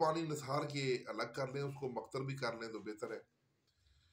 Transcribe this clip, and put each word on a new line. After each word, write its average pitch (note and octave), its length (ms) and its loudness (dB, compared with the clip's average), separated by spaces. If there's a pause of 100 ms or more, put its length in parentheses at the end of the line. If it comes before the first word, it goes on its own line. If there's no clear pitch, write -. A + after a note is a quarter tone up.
पानी D#3+ 240 6
निसार C#3+ 420 0
के C#3 180 0 (280)
अलग A2+ 220 -2
कर B2+ 200 -2
लें, C#3+ 80 0
उसको C#3 300 -4
मक्तर A#2 320 -4
भी C3+ 120 -2
कर A#2+ 240 0
लें A2+ 120 -6
तो G#2+ 80 -6
बेहतर G#2+ 320 -6
है। G#2 80 -6 (920)